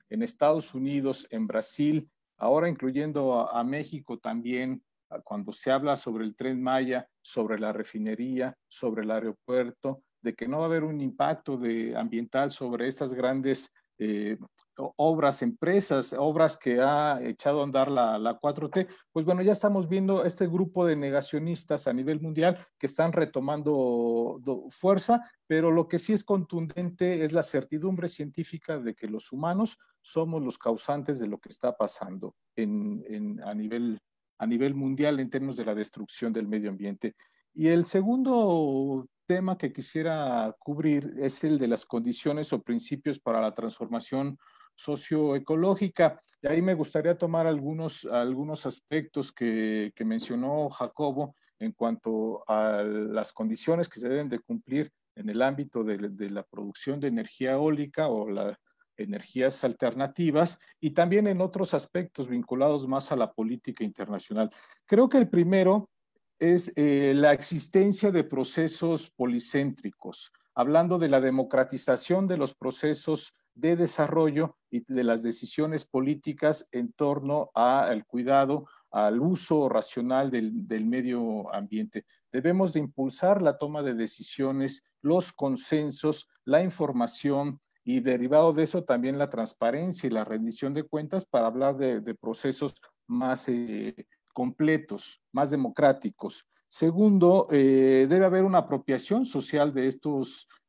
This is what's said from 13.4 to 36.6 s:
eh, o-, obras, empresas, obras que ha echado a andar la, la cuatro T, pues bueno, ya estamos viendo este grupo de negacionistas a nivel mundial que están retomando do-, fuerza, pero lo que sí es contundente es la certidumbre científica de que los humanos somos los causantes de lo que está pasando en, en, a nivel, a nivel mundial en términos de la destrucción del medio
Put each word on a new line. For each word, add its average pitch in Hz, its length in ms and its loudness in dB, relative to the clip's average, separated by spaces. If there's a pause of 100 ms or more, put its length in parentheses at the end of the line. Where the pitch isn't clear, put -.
eh, 104 400 -4 (400)
o-, 135 180 -8
obras, 151 460 2
empresas, 143 720 0
obras 151 420 2
que 123 240 0
ha 147 440 2
echado 143 380 0
a - 20 0
andar 139 260 2
la, 117 300 2
la 113 160 -2
cuatro 147 340 -4
T, 185 180 0 (240)
pues 160 140 -2
bueno, 180 160 2
ya 190 100 4
estamos 196 380 2
viendo 190 340 2
este 175 220 0
grupo 180 400 0
de 160 100 4
negacionistas 147 920 -2
a 127 60 0
nivel 143 280 -2
mundial 160 340 2 (220)
que - 80 -8
están 165 280 0
retomando 131 1300 0
do-, 131 260 -6
fuerza, 202 580 2 (200)
pero 160 240 4
lo 165 160 4
que 175 100 -2
sí 214 160 0
es 202 100 0
contundente 175 1000 -2
es 151 80 0
la 165 100 2
certidumbre 160 640 -2
científica 156 720 -8
de 117 160 -6
que - 140 -10
los 110 240 -8
humanos 175 480 -2 (240)
somos 160 400 -4
los 123 160 -6
causantes 135 580 -2
de 113 100 -4
lo 104 120 -6
que - 100 -20
está - 260 -4
pasando 98 600 -6 (200)
en, 104 540 -4
en, 104 320 -8
a 104 140 -8
nivel, 110 440 -4 (380)
a - 80 -6
nivel 123 300 0
mundial 139 440 0
en 123 120 -4
términos 135 240 -4
de 117 100 -6
la 110 80 -2
destrucción 107 580 -6
del 110 160 -4
medio 104 220 -4